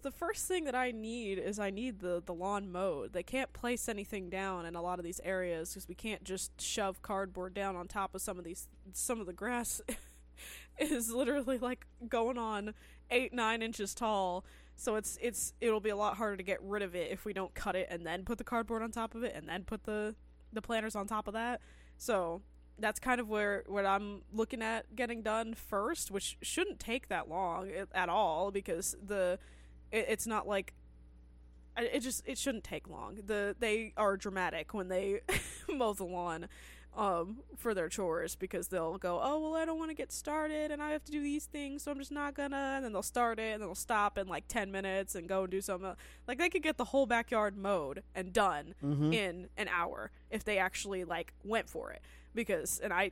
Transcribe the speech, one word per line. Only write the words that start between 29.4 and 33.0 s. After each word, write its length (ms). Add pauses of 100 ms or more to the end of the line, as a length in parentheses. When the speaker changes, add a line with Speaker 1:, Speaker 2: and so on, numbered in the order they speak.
Speaker 1:
it, 180
it's 160
not 220
like, 260 (1040)
I, 60
it 160
just, 260
it 140
shouldn't 240
take 260
long. 360